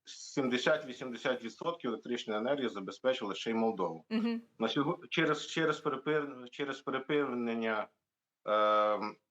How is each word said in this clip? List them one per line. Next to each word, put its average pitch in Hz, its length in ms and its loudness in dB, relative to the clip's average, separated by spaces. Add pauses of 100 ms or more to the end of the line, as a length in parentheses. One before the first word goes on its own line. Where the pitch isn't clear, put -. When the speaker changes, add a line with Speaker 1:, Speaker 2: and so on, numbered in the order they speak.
Speaker 1:
сімдесят-вісімдесят 127 1400 0
відсотків 127 460 -4
електричної 113 500 -2
енергії 131 280 0
забезпечила 101 680 -2
ще - 160 -4
й 113 40 2
Молдову. 95 560 0
Speaker 2:
Мгм. 226 320 0 (160)
Speaker 1:
На 113 100 2
сього-, 156 300 0 (120)
через, 156 360 0
через 156 380 0
припин-, 135 640 -2
через 139 300 -6
припинення, 120 1080 0 (600)
е, 107 540 6 (300)